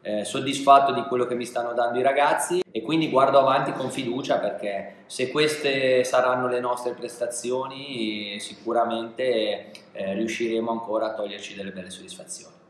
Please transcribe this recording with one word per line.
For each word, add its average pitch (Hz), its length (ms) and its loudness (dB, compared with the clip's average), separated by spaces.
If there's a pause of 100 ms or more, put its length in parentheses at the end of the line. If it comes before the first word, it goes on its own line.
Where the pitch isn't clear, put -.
eh, 104 240 -4
soddisfatto 135 680 4
di 123 100 -2
quello 123 240 0
che 123 80 -4
mi 120 100 -4
stanno 117 300 -4
dando 120 240 0
i 127 40 0
ragazzi 143 680 2
e 110 100 -4
quindi 156 300 0
guardo 135 280 6
avanti 135 340 4
con 127 180 -4
fiducia, 131 480 -2
perché 98 680 -6
se 127 260 -4
queste 135 760 2
saranno 127 440 2
le 123 120 0
nostre 123 320 -2
prestazioni 117 1500 -6
sicuramente, 113 1300 -2 (200)
eh, 98 220 -4
riusciremo 113 560 -2
ancora 110 360 -2
a 110 80 -4
toglierci 98 420 -8
delle 98 160 -10
belle 92 180 -12
soddisfazioni. - 640 -16 (160)